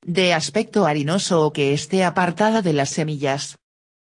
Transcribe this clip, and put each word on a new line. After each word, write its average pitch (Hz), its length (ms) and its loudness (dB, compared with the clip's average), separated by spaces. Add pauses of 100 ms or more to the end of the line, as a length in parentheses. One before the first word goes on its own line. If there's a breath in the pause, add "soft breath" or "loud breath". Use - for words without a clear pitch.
de 180 300 2
aspecto 202 540 0
harinoso 151 580 0
o 147 80 0
que 143 180 2
esté 185 320 0
apartada 185 600 0
de 170 100 0
las 139 160 0
semillas. 143 720 -4 (580)